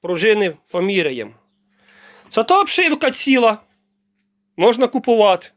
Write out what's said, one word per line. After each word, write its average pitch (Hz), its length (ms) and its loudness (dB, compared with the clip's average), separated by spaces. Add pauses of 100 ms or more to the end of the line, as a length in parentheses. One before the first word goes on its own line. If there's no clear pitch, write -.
Пружини 180 560 -2 (140)
поміряємо. 160 600 -4 (960)
Зато 359 300 0
обшивка 311 500 -2
ціла. 240 480 0 (1000)
Можна 233 320 2
купувати. 214 680 0